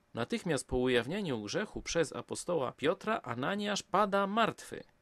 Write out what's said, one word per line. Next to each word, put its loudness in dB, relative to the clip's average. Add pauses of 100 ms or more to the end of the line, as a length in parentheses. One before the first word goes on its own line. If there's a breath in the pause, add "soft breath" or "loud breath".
(140)
Natychmiast -2
po 0
ujawnieniu 2
grzechu -4
przez 0
apostoła -2
Piotra 0
Ananiasz -2
pada 2
martwy. 0 (180)